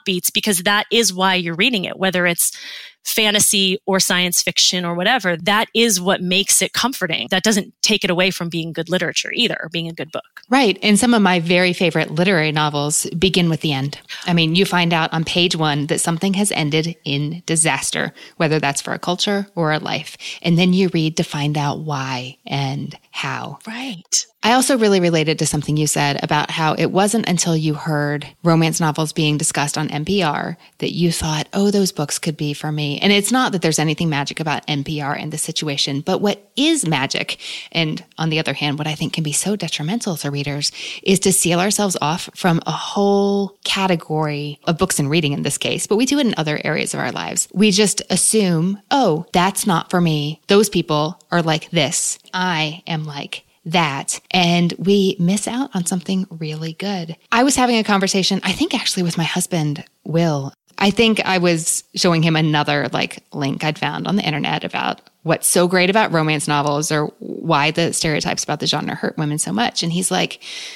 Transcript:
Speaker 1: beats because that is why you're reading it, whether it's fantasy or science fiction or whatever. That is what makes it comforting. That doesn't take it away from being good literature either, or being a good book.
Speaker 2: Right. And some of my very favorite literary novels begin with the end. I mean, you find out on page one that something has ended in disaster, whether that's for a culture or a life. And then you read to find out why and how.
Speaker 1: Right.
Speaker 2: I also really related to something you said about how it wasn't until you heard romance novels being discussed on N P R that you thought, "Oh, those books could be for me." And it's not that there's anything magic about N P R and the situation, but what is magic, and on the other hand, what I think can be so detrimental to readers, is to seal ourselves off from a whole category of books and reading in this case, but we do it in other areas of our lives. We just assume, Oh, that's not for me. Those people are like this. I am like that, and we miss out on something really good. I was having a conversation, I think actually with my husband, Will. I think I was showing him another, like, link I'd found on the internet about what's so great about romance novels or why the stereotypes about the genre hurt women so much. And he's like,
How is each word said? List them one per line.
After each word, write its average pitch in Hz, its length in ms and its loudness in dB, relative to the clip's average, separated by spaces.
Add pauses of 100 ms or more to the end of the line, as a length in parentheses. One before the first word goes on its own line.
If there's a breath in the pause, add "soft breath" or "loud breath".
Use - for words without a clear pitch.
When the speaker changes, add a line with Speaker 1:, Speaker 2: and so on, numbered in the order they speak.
Speaker 1:
beats 185 240 -2
because 202 300 0
that 202 320 0
is 226 200 2
why 190 220 2
you're 170 220 -2
reading 208 300 0
it, - 120 -8
whether 180 300 0
it's - 240 0 (520 loud breath)
fantasy 202 840 2
or 190 120 2
science 180 440 0
fiction 180 420 0
or 170 80 -2
whatever. 185 420 0
That 202 380 0
is 220 260 2
what 180 220 0
makes 185 400 2
it 185 100 -2
comforting. - 600 -4
That 190 100 0
doesn't 214 400 0
take 214 220 0
it 185 80 0
away 180 180 2
from 175 200 -6
being 160 240 -6
good 160 160 -6
literature 175 440 -2
either, 226 260 0
or 160 100 -10
being 165 180 -6
a 165 60 -10
good 156 180 -10
book. - 380 -12
Speaker 2:
Right. 240 340 4
And 202 160 6
some 240 160 4
of 208 80 4
my 180 160 4
very 175 340 2
favorite 160 380 0
literary 160 400 2
novels 147 560 0 (100)
begin 175 320 2
with 156 120 0
the 156 120 0
end. 135 240 -4 (300 loud breath)
I 180 60 2
mean, 165 200 4
you 196 140 4
find 175 260 2
out 165 200 0
on 160 100 0
page 175 320 0
one 151 320 0
that 156 120 -2
something 175 360 0
has 202 160 0
ended 160 520 0
in 147 440 -4
disaster, - 680 -2 (240 loud breath)
whether 156 220 2
that's 143 220 -2
for - 120 -6
a - 60 -6
culture 196 560 -2
or 156 160 0
a 156 80 0
life. - 360 -6 (280 loud breath)
And 170 160 2
then 185 140 4
you 185 160 4
read 160 280 0
to 175 60 0
find 147 340 -2
out 143 220 -2
why 131 680 -6
and 139 500 -4 (140)
how. 127 560 -8
Speaker 1:
Right. 226 640 -6 (160)
Speaker 2:
I 226 100 6
also 262 220 4
really 208 240 4
related 160 400 2
to 156 60 2
something 151 320 0
you 151 80 2
said 143 380 0
about 151 260 0
how 160 240 0
it - 140 2
wasn't 202 420 2
until 170 260 2
you 156 200 0
heard 147 520 -2 (160)
romance 165 360 4
novels 156 340 0
being 151 240 0
discussed 143 400 -2
on 151 140 -2
N 151 120 -6
P 190 200 0
R 156 340 -2 (220 soft breath)
that - 140 -4
you 165 180 2
thought, 156 420 -4
"Oh, 202 160 2
those 202 220 2
books - 260 -4
could 156 200 -4
be 147 160 -4
for 156 180 -6
me." 147 320 -2
And 202 100 4
it's 202 180 2
not 254 200 2
that 180 100 -2
there's 160 160 2
anything 165 320 0
magic 143 300 -4
about 156 280 -4
N 143 160 -2
P 151 160 -6
R 143 140 -4
and 151 180 -6
the 160 60 -8
situation, 147 640 -4
but 185 200 0
what - 340 -2
is 294 320 2
magic, 135 500 -2 (340 loud breath)
and 165 320 -2 (140)
on 160 120 -2
the 156 100 0
other 151 140 -2
hand, 147 260 -2
what 151 80 -4
I 151 80 -4
think 160 180 -6
can 165 100 -2
be 151 80 -2
so 196 240 -2
detrimental 175 640 -4
to 143 140 -4
readers, 143 400 -4 (320 loud breath)
is 190 160 4
to 196 120 2
seal 170 280 2
ourselves 202 420 0
off 156 340 -2
from 165 300 2
a - 60 -4
whole 202 920 2
category 156 1000 -2
of 165 160 0
books 185 180 0
and 143 120 2
reading 151 240 2
in 151 100 -4
this 147 160 -2
case, - 260 -2
but 208 120 2
we 262 100 4
do 285 100 2
it 285 80 2
in 214 100 2
other 151 280 -2
areas - 320 -2
of - 40 -4
our 127 120 -2
lives. - 420 -4
We 208 160 4
just 196 400 2
assume, 190 800 2
Oh, 180 440 2
that's 185 340 2
not 170 240 0
for 180 100 2
me. 156 460 0
Those 208 200 6
people 160 540 0 (100)
are 175 120 2
like 156 260 0
this. - 480 0 (160)
I 170 540 -2
am 156 180 -4
like - 400 -12 (200)
that, 156 540 -2 (120)
and 175 460 2
we 196 420 2
miss 185 280 0
out 247 280 -4
on 175 100 -2
something 185 440 -2
really 160 440 -8
good. 180 420 -8 (160)
I 240 120 4
was 277 120 4
having 247 220 4
a 220 60 2
conversation, 196 600 2
I 185 100 0
think 302 200 0
actually 190 300 -2
with 165 140 0
my 170 60 0
husband, 151 600 -2 (200)
Will. 151 500 0 (260)
I 202 100 4
think 220 300 4
I 185 180 0
was 175 460 0 (100)
showing 170 300 2
him 165 120 4
another, 147 560 2
like, - 280 -2 (140)
link 143 300 -4
I'd 156 140 -2
found 151 300 -4
on 190 80 0
the 208 80 0
internet 151 400 -2
about - 380 -4 (200)
what's - 260 0
so 180 200 4
great 180 240 2
about 220 200 2
romance 156 360 0
novels 147 440 0
or 151 140 2 (140)
why 151 500 0
the 165 240 0
stereotypes - 500 -2
about 151 180 -4
the - 40 -4
genre - 300 -2
hurt - 200 -6
women 151 220 -2
so - 160 -4
much. 226 300 -2
And 170 80 -2
he's 180 180 -2
like, 185 320 -2 (340 loud breath)